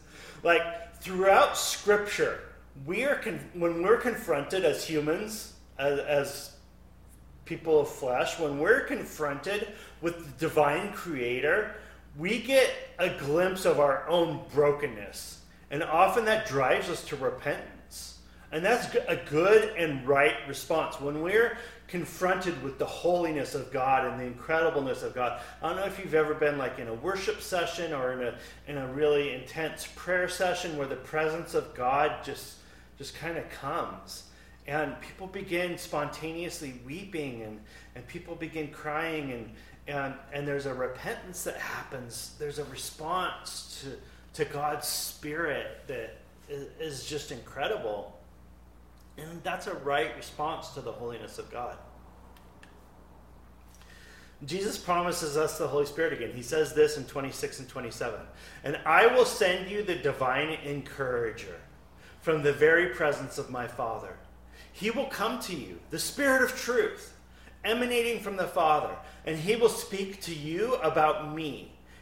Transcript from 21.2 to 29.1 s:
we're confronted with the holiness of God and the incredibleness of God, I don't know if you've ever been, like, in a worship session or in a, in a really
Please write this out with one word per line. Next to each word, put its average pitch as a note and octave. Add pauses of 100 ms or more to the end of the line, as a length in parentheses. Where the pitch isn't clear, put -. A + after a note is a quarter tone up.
we're A3 (300)
confronted F3+
with C3+
the C#3+
holiness E3
of C3
God C3
and B2
the B2
incredibleness C#3+
of A#2
God, B2 (220)
I D3+
don't F3+
know G3
if F#3+
you've F3
ever D3+
been, D3
like, C3
in A#2
a A2+
worship F#3+
session E3+
or B2+
in B2
a, A2+ (320)
in C#3+
a C3
really C#3+